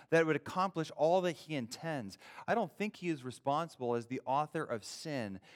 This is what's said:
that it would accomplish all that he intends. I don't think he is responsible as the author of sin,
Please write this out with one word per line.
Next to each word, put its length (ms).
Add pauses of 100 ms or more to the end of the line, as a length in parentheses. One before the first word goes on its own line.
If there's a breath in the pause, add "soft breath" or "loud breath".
(120)
that 100
it 60
would 100
accomplish 580
all 260
that 120
he 220
intends. 640 (300 loud breath)
I 80
don't 160
think 240
he 140
is 160
responsible 680
as 100
the 200
author 380
of 220
sin, 560 (140 loud breath)